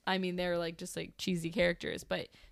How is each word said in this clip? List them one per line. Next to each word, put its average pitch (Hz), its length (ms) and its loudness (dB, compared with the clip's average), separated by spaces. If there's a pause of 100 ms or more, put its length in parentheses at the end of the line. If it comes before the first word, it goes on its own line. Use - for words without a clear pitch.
I 190 120 2
mean, 180 180 0
they're, 180 220 2
like, 170 180 -4
just, - 180 -8
like, 170 220 -6
cheesy 170 320 0
characters, 175 560 2
but - 240 -2 (240)